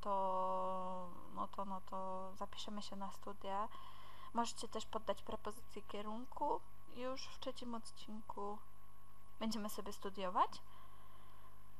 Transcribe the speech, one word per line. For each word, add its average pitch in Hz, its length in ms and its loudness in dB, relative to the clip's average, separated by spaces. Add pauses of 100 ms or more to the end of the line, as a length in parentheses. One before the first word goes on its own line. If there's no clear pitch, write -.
to, 185 1080 2 (260)
no 196 120 2
to, 196 180 0
no 190 240 0
to 190 460 0
zapiszemy 208 460 -2
się - 140 -2
na 196 160 -2
studia. 202 560 0 (680)
Możecie 233 340 4
też - 180 0
poddać - 380 2
propozycję - 580 -2
kierunku. 220 800 0 (360)
Już 254 320 0
w - 120 -2
trzecim 247 360 0
odcinku 214 840 0 (800)
będziemy 220 300 2
sobie 202 240 0
studiować. 202 680 2 (1200)